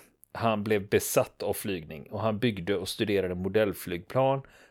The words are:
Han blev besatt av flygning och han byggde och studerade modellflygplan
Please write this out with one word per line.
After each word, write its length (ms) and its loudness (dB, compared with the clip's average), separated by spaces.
Han 320 0
blev 260 0
besatt 540 2
av 100 0
flygning 580 -6
och 80 -4
han 200 0
byggde 360 0
och 140 -2
studerade 460 0
modellflygplan 1040 0